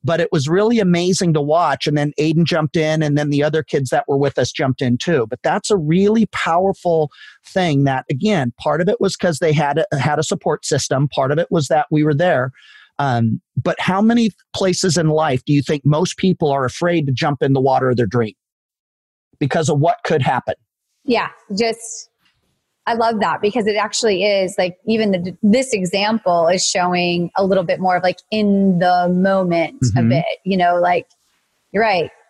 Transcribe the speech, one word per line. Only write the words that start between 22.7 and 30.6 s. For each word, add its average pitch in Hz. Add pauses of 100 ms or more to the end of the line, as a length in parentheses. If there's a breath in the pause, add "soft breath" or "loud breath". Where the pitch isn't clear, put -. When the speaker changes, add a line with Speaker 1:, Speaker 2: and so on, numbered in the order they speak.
Speaker 2:
I 226
love 226
that 165
because 208
it 208
actually 208
is, 196
like, 180
even 220
the, 180
this 240
example 190
is 180
showing 175
a 190
little 190
bit 170
more 185
of, 175
like, 180 (100)
in 196
the 180
moment 180
Speaker 1:
Mm-hmm. 120
Speaker 2:
a 120
bit, 147 (180)
you 190
know, 175